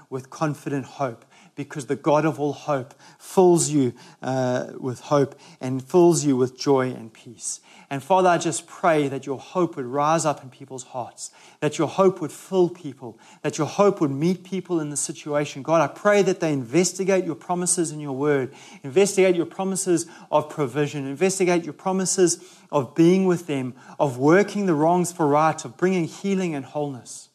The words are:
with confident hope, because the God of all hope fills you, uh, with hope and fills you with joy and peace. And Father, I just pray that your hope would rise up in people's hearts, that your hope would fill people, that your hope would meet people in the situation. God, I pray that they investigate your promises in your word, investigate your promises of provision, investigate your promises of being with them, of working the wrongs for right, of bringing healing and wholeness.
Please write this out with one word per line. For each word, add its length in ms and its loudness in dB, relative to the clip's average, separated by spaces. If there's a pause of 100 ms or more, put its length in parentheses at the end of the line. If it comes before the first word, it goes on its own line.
with 220 -12
confident 560 -6
hope, 380 -8 (300)
because 320 -12
the 100 -4
God 280 2
of 140 -2
all 140 -2
hope 420 -6 (240)
fills 500 4
you, 240 2 (300)
uh, 460 -2 (100)
with 220 -8
hope 340 0 (260)
and 220 -6
fills 420 4
you 120 2
with 200 0
joy 360 0
and 200 -14
peace. 480 -14 (300)
And 100 -6
Father, 280 4
I 100 4
just 300 -6
pray 400 0
that 180 -8
your 140 -8
hope 360 -4
would 80 -6
rise 400 0
up 180 -2
in 80 -20
people's 340 -16
hearts, 480 -12 (260)
that 180 -2
your 120 0
hope 320 2
would 100 -6
fill 380 0
people, 500 -14 (240)
that 160 -4
your 80 -2
hope 340 2
would 120 0
meet 320 -2
people 360 -4
in 100 -6
the 60 -10
situation. 680 -6
God, 200 2
I 100 0
pray 300 2
that 160 0
they 140 -2
investigate 720 0
your 100 -6
promises 560 -2
in 80 -10
your 180 -8
word, 380 0 (300)
investigate 500 2
your 100 -2
promises 600 -2 (240)
of 180 2
provision, 580 -4
investigate 580 0
your 100 -10
promises 640 0 (320)
of 240 -2
being 320 6
with 220 0
them, 260 -4 (240)
of 180 0
working 500 4
the 80 2
wrongs 360 2
for 160 0
right, 380 2
of 120 -16
bringing 280 0
healing 500 -4
and 100 -8
wholeness. 680 -10